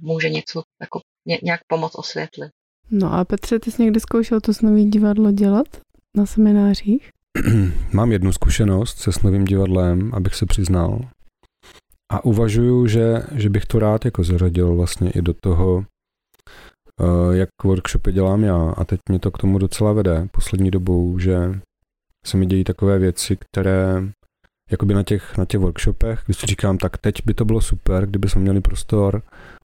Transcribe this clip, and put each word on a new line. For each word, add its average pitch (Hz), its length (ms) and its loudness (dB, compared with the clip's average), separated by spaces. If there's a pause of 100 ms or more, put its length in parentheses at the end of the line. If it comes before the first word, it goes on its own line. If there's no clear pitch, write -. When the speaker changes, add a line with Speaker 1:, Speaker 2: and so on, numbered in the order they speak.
Speaker 1:
může 160 280 -4
něco 156 340 -8 (180)
jako - 180 -12 (280)
ně-, 160 160 -4
nějak 170 240 -4
pomoct 160 280 -4
osvětlit. - 560 -12 (400)
Speaker 2:
No 190 220 0
a 180 120 -2
Petře, - 340 -4
ty 226 120 -8
jsi - 100 -2
někdy 220 180 2
zkoušel 226 420 -2
to 214 120 0
snový 214 320 4
divadlo 208 460 2
dělat 202 360 2 (500)
na 202 80 2
seminářích? 208 840 2 (360)
Speaker 3:
<clears throat> 101 480 2
Mám 113 180 2
jednu 95 220 2
zkušenost 101 640 2
se - 140 -2
snovým 98 340 2
divadlem, 95 680 0
abych 92 220 -2
se - 100 -2
přiznal. 92 540 0 (1120)
A - 140 -4
uvažuju, 120 640 2
že, 113 360 2 (120)
že 107 140 0
bych 101 160 0
to 117 140 0
rád 107 260 2
jako 107 180 -2
zařadil 87 520 2
vlastně 87 360 -2
i 90 100 -2
do 85 120 0
toho, 92 520 0 (1160)
eh, 87 360 2
jak 92 120 0 (140)
workshopy 92 480 0
dělám 95 320 2
já. 87 340 0
A - 60 -4
teď 92 160 -4 (100)
mě 92 100 0
to 95 120 -4
k - 60 -10
tomu 98 200 2
docela 104 360 0
vede 92 380 0
poslední 95 400 0
dobou, 90 480 0
že 92 180 0 (880)
se - 120 -2
mi 95 80 2
dějí 95 180 2
takové 98 360 0
věci, 92 380 0
které 95 640 -2 (680)
jakoby 101 220 0
na 101 100 0
těch, - 340 -4
na 92 80 0
těch 104 140 -2
workshopech, 101 640 0
když 98 120 -2
si - 80 -6
říkám, 98 320 0
tak 92 200 -4
teď - 180 -2 (100)
by 110 80 0
to 113 120 -2
bylo 110 160 0
super, 95 440 0
kdyby 98 240 -2
jsme 98 120 4
měli 98 200 2
prostor 101 600 0 (420)